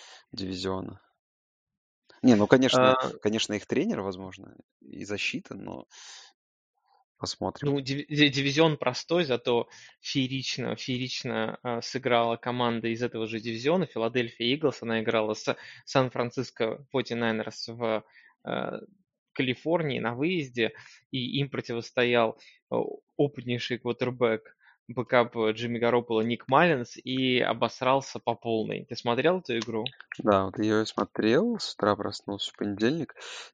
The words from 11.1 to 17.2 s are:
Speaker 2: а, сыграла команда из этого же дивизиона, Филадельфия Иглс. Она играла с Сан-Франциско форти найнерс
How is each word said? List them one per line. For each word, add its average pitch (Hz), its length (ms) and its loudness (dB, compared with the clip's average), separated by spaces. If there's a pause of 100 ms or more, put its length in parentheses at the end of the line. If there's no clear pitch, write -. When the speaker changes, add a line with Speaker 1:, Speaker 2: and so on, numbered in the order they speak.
Speaker 2:
а, 117 200 -4
сыграла 117 540 2
команда 120 520 -2
из 113 140 -2
этого 113 240 -4
же 110 120 -6
дивизиона, 123 480 0
Филадельфия 117 680 -2
Иглс. 151 280 -2
Она 113 200 0
играла 110 320 0
с - 220 -2 (280)
Сан-Франциско 123 1080 -2
форти 123 240 -2
найнерс 113 540 -2